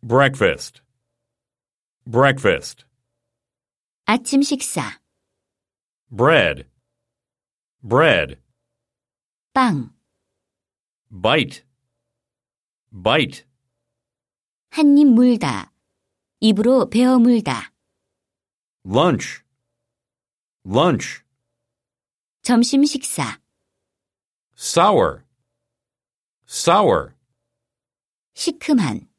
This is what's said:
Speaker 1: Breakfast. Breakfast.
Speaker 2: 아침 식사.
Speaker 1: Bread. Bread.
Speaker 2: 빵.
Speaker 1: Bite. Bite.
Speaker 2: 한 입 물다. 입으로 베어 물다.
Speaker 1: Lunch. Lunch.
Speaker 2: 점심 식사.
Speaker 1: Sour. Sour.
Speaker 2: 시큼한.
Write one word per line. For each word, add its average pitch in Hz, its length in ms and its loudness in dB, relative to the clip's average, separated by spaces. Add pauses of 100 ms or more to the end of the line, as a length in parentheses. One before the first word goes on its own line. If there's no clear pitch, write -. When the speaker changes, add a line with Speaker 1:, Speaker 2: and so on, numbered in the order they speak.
Speaker 1:
Breakfast. 127 760 0 (1300)
Breakfast. 123 800 0 (1200)
Speaker 2:
아침 233 360 0
식사. 170 560 -6 (1120)
Speaker 1:
Bread. 104 540 0 (1160)
Bread. 104 560 0 (1120)
Speaker 2:
빵. 202 380 -2 (1200)
Speaker 1:
Bite. 110 540 -2 (1300)
Bite. 110 540 -2 (1300)
Speaker 2:
한 285 260 2
입 294 100 6
물다. 226 640 2 (680)
입으로 220 480 2
베어 254 300 2
물다. 226 540 0 (1120)
Speaker 1:
Lunch. 127 560 -2 (1200)
Lunch. 123 560 -2 (1200)
Speaker 2:
점심 247 440 0
식사. 156 520 -6 (1160)
Speaker 1:
Sour. 165 680 0 (1200)
Sour. 165 680 0 (1200)
Speaker 2:
시큼한. 208 720 -4 (120)